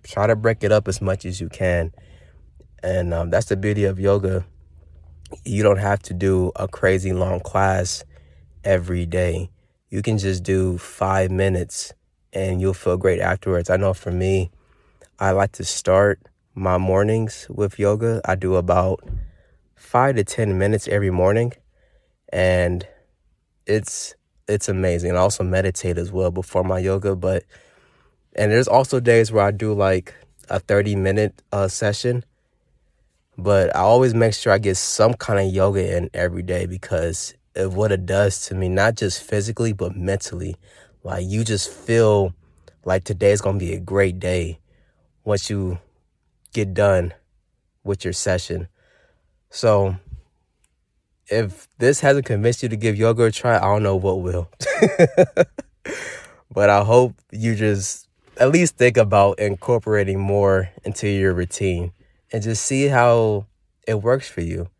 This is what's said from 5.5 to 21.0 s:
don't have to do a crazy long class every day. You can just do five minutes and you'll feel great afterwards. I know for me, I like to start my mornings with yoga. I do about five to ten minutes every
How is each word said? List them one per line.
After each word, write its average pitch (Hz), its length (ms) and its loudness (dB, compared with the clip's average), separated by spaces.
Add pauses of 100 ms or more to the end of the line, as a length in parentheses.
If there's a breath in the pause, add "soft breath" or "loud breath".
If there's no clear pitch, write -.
don't 101 160 6
have 101 240 -2
to - 120 -12
do 92 420 0
a 92 120 -6
crazy 95 460 0
long 90 260 -2
class 95 640 -2 (600 soft breath)
every 87 420 0
day. 87 440 -4 (380)
You 101 140 -6
can 110 160 0
just 95 240 -2
do 92 340 0
five 95 540 -2
minutes 92 640 -2 (400)
and 95 260 -4
you'll 95 140 0
feel 90 240 -2
great 90 220 2
afterwards. 92 500 -2
I 92 80 2
know 95 160 0
for - 160 -10
me, 92 400 0 (680 soft breath)
I 98 120 0
like 95 220 0
to - 120 -12
start 98 560 2 (340)
my 92 220 0
mornings 104 720 0
with 101 300 -4
yoga. 107 480 0
I 92 80 0
do 92 220 0
about 90 440 2 (720 loud breath)
five 131 420 0
to 104 80 0
ten 101 340 -2
minutes 101 300 0
every 101 220 0